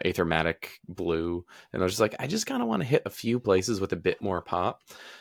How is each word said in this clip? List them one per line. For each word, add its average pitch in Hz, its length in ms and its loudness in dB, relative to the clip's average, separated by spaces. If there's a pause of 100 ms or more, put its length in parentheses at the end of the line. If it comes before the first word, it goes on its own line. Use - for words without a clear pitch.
Aethermatic 82 600 2 (220)
Blue. 87 560 -2 (280)
And 92 100 -2
I - 20 4
was 92 80 2
just 107 80 0
like, 110 180 4
"I 135 80 -4
just 214 200 -2
kinda 247 200 -2
wanna 214 180 0
hit 131 220 2
a 101 40 -8
few 120 300 -2
places 98 400 2
with 95 120 -2
a - 40 0
bit 87 240 0
more 92 220 -2
pop." 90 400 -2 (380)